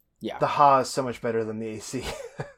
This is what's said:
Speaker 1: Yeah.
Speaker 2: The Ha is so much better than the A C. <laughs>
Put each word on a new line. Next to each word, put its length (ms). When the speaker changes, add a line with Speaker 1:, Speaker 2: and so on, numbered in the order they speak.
Speaker 1:
Yeah. 180
Speaker 2:
The 80
Ha 340
is 80
so 140
much 180
better 240
than 160
the 80
A 120
C. 280
<laughs> 60